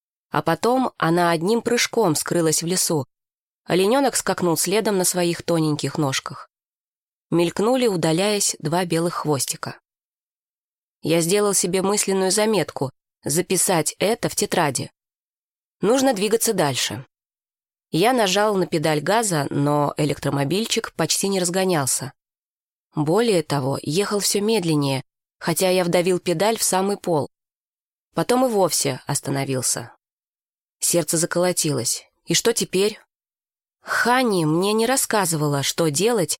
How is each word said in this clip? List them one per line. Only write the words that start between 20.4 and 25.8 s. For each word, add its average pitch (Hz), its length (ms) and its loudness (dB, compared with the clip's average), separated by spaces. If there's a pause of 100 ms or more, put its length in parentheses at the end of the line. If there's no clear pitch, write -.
почти - 340 -2
не 196 120 0
разгонялся. 175 720 0 (840)
Более 180 460 2
того, 139 400 -2
ехал 196 380 -2
все 202 220 -2
медленнее, 160 640 0 (360)
хотя 190 300 0
я 185 140 2